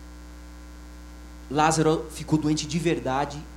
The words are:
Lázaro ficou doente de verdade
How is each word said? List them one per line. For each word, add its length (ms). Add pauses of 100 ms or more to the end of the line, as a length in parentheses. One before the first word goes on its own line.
(1500)
Lázaro 600
ficou 260
doente 300
de 120
verdade 600 (180)